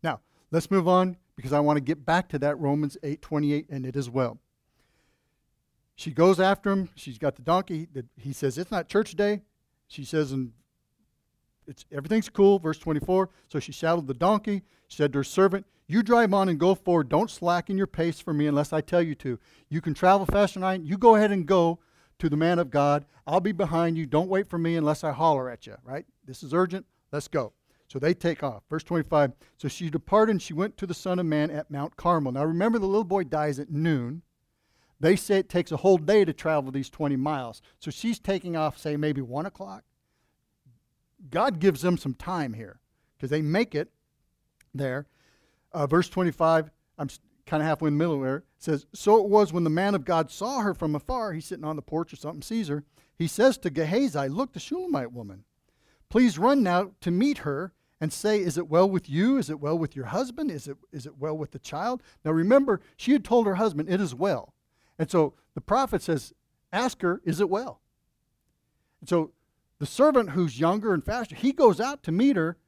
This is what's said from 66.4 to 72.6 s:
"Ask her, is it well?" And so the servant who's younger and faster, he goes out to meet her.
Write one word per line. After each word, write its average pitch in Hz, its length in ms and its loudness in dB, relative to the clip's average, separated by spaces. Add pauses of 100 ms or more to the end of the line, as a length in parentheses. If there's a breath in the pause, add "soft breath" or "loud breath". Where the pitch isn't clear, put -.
"Ask 240 300 -4
her, 180 240 0
is 160 160 -2
it 185 80 0
well?" 202 320 -6 (1200)
And - 80 -20
so 165 240 0 (460)
the 147 60 -6
servant 254 440 2
who's 147 280 -2
younger 196 360 0
and 156 100 -2
faster, 233 320 -8
he 269 160 0
goes 220 300 4
out 277 220 -6
to 160 100 -4
meet 240 240 2
her. 165 200 -4 (100)